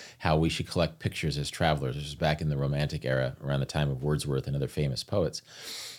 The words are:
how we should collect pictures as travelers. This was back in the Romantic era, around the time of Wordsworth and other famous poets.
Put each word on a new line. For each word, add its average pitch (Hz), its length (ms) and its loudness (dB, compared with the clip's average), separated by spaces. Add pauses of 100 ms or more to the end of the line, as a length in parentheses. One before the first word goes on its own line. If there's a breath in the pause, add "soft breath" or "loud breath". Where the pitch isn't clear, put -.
(200 loud breath)
how 80 180 4
we 80 100 6
should - 220 -2
collect 85 300 0
pictures 78 400 -2
as 71 100 -4
travelers. 69 460 2
This 73 80 -4
was 73 100 -8
back 76 260 2
in 78 100 0
the 71 80 0
Romantic 71 480 0
era, 65 380 0
around 69 180 0
the 67 40 -2
time 73 240 0
of 65 140 -2
Wordsworth 71 420 0
and 69 100 -2
other 67 120 0
famous 69 360 -2
poets. - 380 0 (580 loud breath)